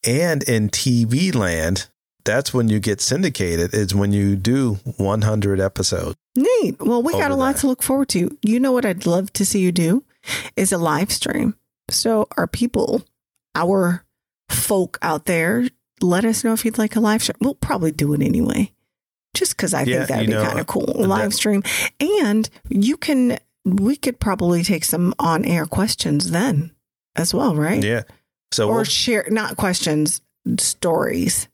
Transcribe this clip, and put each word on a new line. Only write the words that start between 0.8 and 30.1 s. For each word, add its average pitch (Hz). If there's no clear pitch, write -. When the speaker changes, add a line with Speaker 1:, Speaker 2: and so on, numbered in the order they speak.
Speaker 1:
V 156
land, 90
that's 120
when 117
you 107
get 101
syndicated, 98
is 101
when 101
you 101
do 113
one 98
hundred 101
episodes. 85
Speaker 2:
Neat. 359
Well, 240
we 330
got 294
a 277
Speaker 1:
Over -
Speaker 2:
lot 269
Speaker 1:
that. -
Speaker 2:
to 277
look 254
forward 269
to. 180
You 226
know 269
what 247
I'd 190
love 180
to 196
see 196
you 185
do 175
is 190
a 185
live 160
stream. -
So 220
our 170
people, -
our 175
folk -
out 156
there, 185
let 180
us 226
know 226
if 220
you'd 220
like 214
a 226
live 214
stream. -
We'll 277
probably 170
do 147
it 143
anyway, -
just -
'cause -
I 135
Speaker 1:
Yeah, 127
Speaker 2:
think 131
that'd 110
Speaker 1:
you 110
Speaker 2:
be 110
Speaker 1:
know, 107
Speaker 2:
kinda -
cool, -
a -
Speaker 1:
that 190
Speaker 2:
live 202
stream. 202
And 269
you 226
can, 254
we 196
could 240
probably 175
take 170
some 175
on-air 165
questions 147
then 170
as -
well, 214
right? 156
Speaker 1:
Yeah. 110
So 107
Speaker 2:
Or 110
Speaker 1:
we'll 139
Speaker 2:
share, 214
not 214
questions, 156